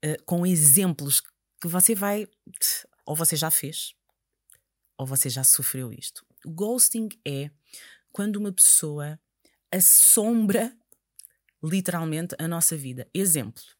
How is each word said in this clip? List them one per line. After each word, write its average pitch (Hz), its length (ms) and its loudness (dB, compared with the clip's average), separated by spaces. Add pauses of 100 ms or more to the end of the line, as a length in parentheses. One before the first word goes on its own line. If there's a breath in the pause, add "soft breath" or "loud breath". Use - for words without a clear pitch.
eh, 151 240 -4
com 175 220 0
exemplos 151 720 4 (400)
que 175 80 -6
você 180 260 2
vai, 202 340 -4 (760)
ou 151 120 -6
você 165 180 0
já 160 160 -2
fez, - 440 -4 (1000)
ou 131 80 -10
você 131 240 -2
já 131 140 -6
sofreu 131 500 0
isto. - 320 -14 (200)
O 170 60 -12
ghosting 220 580 0 (180)
é 143 240 -8 (640 loud breath)
quando 208 240 -4
uma 208 160 -6
pessoa 151 680 2 (500)
assombra 220 1040 4 (840)
literalmente 165 760 -4
a 165 100 -6
nossa 170 280 -2
vida. 127 360 -10
Exemplo. 160 500 -2 (160)